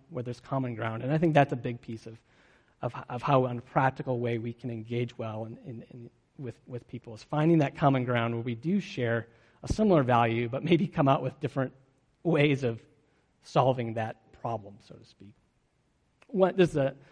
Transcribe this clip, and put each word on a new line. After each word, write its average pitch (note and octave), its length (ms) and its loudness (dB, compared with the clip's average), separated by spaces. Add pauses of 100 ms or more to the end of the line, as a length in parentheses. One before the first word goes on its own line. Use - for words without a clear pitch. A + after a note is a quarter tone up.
(100)
where C#3 120 -8
there's A#2+ 180 -10
common C3 340 -4
ground. A2+ 280 -6
And C3 100 -2
I D#3+ 60 2
think D#3+ 160 4
that's C#3+ 180 6
a C#3+ 40 -2
big A#2+ 240 -8
piece A2+ 260 -14
of, A2+ 120 -16 (640)
of, B2 140 -6 (140)
of B2+ 140 -8
how, C3 240 4
in B2 120 -6
a A#2+ 40 -12
practical C3+ 560 -2
way, A#2+ 200 -2
we A#2 140 -6
can B2 180 -10
engage A#2 480 -6
well A2 260 -8
in, A2+ 220 -14
in, A2+ 240 -14
in, A#2 200 -18 (280)
with, B2 280 -10
with B2 220 -12
people, A#2 260 -14
is A2 80 -16
finding D#3+ 360 4
that C#3 180 0
common C3+ 280 2
ground A#2 300 0
where A#2 80 -4
we A#2+ 120 -4
do D#3+ 260 -2
share A#2 460 -2 (360)
a - 100 -2
similar G3 300 4
value, A#2 460 2
but C3 160 -6
maybe D#3+ 220 4
come C#3+ 220 0
out C3+ 140 4
with C3 180 -6
different C3+ 320 -4 (500)
ways D3 420 2
of A#2 160 -4 (640)
solving B2+ 520 0
that A2+ 220 -6 (240)
problem, G2+ 360 -8 (100)
so - 80 -20
to - 100 -20
speak. G2+ 280 -20 (960)
One, F#3+ 280 2
this F3+ 140 6
is - 60 -4
a, C#3 180 0 (180)